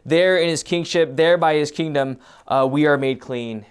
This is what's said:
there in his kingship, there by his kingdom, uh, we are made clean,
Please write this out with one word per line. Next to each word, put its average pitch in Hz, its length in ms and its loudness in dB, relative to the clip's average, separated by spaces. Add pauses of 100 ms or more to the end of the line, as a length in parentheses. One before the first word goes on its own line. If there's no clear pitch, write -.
there 180 340 2
in 170 100 0
his 160 160 -4
kingship, 165 500 -2
there 165 240 2
by 156 160 2
his 147 160 0
kingdom, 139 480 -4 (300)
uh, 135 200 0
we 147 180 2
are 143 120 4
made 135 220 -4
clean, 117 500 -10